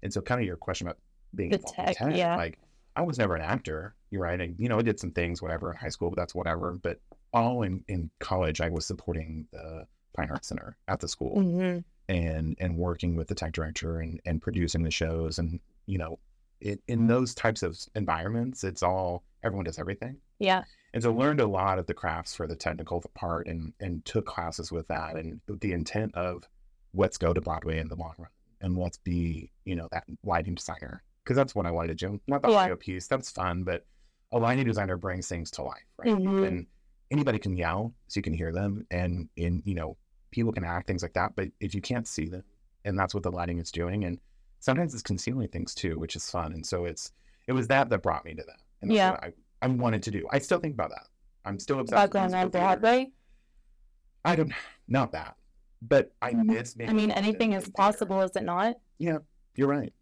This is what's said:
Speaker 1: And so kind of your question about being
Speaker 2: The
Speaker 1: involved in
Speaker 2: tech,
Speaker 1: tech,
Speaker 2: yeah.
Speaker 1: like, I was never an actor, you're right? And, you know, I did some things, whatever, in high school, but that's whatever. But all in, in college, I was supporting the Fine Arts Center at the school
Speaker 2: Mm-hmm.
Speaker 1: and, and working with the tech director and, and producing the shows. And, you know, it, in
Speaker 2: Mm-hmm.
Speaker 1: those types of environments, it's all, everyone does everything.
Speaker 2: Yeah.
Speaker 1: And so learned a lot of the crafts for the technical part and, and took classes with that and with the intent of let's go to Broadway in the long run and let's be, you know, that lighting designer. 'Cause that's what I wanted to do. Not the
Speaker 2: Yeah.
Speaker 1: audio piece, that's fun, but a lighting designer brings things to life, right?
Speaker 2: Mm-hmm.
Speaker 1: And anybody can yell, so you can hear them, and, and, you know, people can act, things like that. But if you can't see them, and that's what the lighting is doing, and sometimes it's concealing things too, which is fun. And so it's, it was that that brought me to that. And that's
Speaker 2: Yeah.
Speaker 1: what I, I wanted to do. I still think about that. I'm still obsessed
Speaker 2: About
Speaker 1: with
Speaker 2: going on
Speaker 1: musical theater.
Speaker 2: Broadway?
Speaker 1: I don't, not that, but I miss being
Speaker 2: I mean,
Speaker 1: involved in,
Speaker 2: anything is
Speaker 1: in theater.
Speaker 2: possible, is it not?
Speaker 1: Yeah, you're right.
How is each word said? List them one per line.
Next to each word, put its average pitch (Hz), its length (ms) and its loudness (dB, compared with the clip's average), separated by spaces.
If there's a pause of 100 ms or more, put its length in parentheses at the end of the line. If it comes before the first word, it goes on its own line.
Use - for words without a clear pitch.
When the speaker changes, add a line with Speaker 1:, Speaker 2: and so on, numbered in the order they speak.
Speaker 1:
And 101 100 -4
so 101 80 0
kind 123 200 0
of 110 40 2
your 90 120 -4
question 92 300 -4
about 85 120 -8 (340)
being 98 180 -2
Speaker 2:
The 202 40 2
Speaker 1:
involved - 240 -6
in - 60 0
Speaker 2:
tech, 185 120 0
Speaker 1:
tech, 147 200 0
Speaker 2:
yeah. 170 180 2
Speaker 1:
like, 85 240 -4 (380)
I 147 60 0
was 160 140 -2
never 101 180 4
an 80 60 -2
actor, 82 540 -4 (160)
you're 98 100 -2
right? 87 180 0
And, 85 200 -4
you 113 80 0
know, 117 100 2
I 113 40 4
did 113 180 2
some 87 120 -6
things, 85 300 -2
whatever, 82 300 -4
in 82 60 -8
high - 120 -6
school, 87 200 -2
but 90 80 -4
that's 87 180 -4
whatever. 85 380 -2
But 87 260 -4 (340)
all 120 300 2
in, 95 240 -2
in 90 320 -4
college, 87 400 0
I 82 100 2
was 82 160 -2
supporting 80 680 -6
the 80 340 -12 (300)
Fine 78 140 -2
Arts - 180 -8
Center - 260 -10 (140)
at 190 100 0
the 80 80 -6
school - 300 -2
Speaker 2:
Mm-hmm. 180 420 2 (340)
Speaker 1:
and, 78 460 0
and 87 160 0
working 85 400 0
with 82 140 -2
the 104 60 -2
tech 78 180 -4
director 80 480 -4
and, 82 240 -6
and 82 160 0
producing 85 420 0
the 80 80 0
shows. 82 480 0
And, 82 220 -2 (240)
you 98 120 -2
know, 80 220 -6 (400)
it, 101 300 -4
in 120 100 0
Speaker 2:
Mm-hmm. 113 80 6
Speaker 1:
those 120 260 4
types 110 300 0
of 85 160 -4 (160)
environments, 104 680 -2
it's 92 180 -4
all, 90 400 0 (200)
everyone 98 200 -2
does 82 160 -6
everything. 101 380 -6 (220)
Speaker 2:
Yeah. 185 240 4 (300)
Speaker 1:
And 117 100 -2
so 117 100 4
learned 143 260 4
a 120 60 6
lot 95 320 2
of 90 80 -2
the - 80 -4
crafts 82 400 -4
for 80 140 -4
the 80 80 -4
technical 80 480 -4 (100)
part 85 340 -2
and, 80 320 -6
and 87 260 -6
took - 200 -2
classes 85 460 -6
with 82 160 -4
that 80 280 -4
and 80 320 -8
with 101 120 -8
the 98 140 0
intent 87 420 -2
of 90 280 -4 (520)
let's 95 220 2
go 85 140 4
to 85 80 4
Broadway 80 380 -2
in 80 100 -2
the 78 80 -8
long 82 220 -8
run 85 120 -16 (320)
and 92 140 0
let's 90 220 -2
be, 85 540 -2 (140)
you 92 100 -2
know, 82 160 -4
that 82 140 -4 (180)
lighting 87 320 0
designer. - 480 -10 (220)
'Cause 127 100 2
that's 131 180 4
what 95 140 0
I 85 40 0
wanted 85 180 0 (100)
to 92 80 -2
do. 101 180 -4
Not 139 160 0
the - 80 6
Speaker 2:
Yeah. 220 60 10
Speaker 1:
audio 185 200 6
piece, 92 300 -8
that's 135 240 -2
fun, 90 340 -2
but 90 220 -2 (460)
a 120 80 4
lighting 123 260 4
designer 101 320 0
brings 90 300 -4
things 85 240 -6
to - 100 -8
life, - 240 -8 (120)
right? - 120 0
Speaker 2:
Mm-hmm. 190 340 4
Speaker 1:
And 185 240 -2 (440)
anybody 135 260 2
can 95 180 -2
yell, 90 380 -2 (140)
so - 100 -4
you 98 60 -2
can 80 100 -2
hear 82 180 -2
them, 101 380 -2
and, 90 480 -2
and, 87 280 0
you 98 100 0
know, 80 200 -6 (360)
people 113 200 2
can 101 120 -2
act, 85 240 -2
things 92 160 0
like 85 100 -6
that. 92 220 0
But 98 140 -2 (100)
if 95 160 -4
you 98 60 0
can't 117 260 -2
see 80 220 -4
them, 90 140 -10 (400)
and 98 140 0
that's 95 160 2
what 101 80 0
the 92 100 0
lighting 87 280 -2
is 82 120 -8
doing, 90 340 -2
and 87 140 -4 (400)
sometimes 147 340 0
it's 113 100 -10
concealing 113 460 -2
things - 260 -6
too, 82 240 -2
which 82 160 -6
is - 160 -8
fun. 80 220 -4
And 80 120 -8
so 87 200 -2
it's, 80 260 -8 (360)
it 123 40 -2
was 127 160 2
that 135 220 4
that 107 120 2
brought 80 240 0
me 82 80 -12
to - 100 -10
that. - 180 -20 (200)
And 202 100 0
that's 220 60 6
Speaker 2:
Yeah. 185 140 6
Speaker 1:
what - 120 -4
I, - 100 -10 (280)
I 127 60 2
wanted 120 360 2
to 113 80 -4
do. 98 200 -2
I 139 80 4
still 175 200 2
think 160 140 -2
about 107 180 -2
that. - 160 -14 (380)
I'm 98 140 -4
still 135 200 0
obsessed 117 140 -2
Speaker 2:
About 208 160 10
Speaker 1:
with - 40 -12
Speaker 2:
going 196 120 4
on 180 60 2 (100)
Speaker 1:
musical 185 100 2
theater. 185 280 4
Speaker 2:
Broadway? 247 320 4 (1120)
Speaker 1:
I 175 100 6
don't, 156 160 4 (360)
not - 260 4
that, 78 220 -8 (460)
but 123 400 6
I 123 120 -2
miss 113 400 2
being 117 160 -6
Speaker 2:
I 226 40 4
mean, 214 120 4
Speaker 1:
involved 208 140 2
in, 196 60 2
Speaker 2:
anything 220 280 4
is 190 100 0
Speaker 1:
in 196 80 -8
theater. - 60 -12
Speaker 2:
possible, 196 440 4
is 190 140 2
it 190 80 0
not? 185 320 2 (220)
Speaker 1:
Yeah, 165 220 0 (360)
you're 135 140 4
right. 143 320 0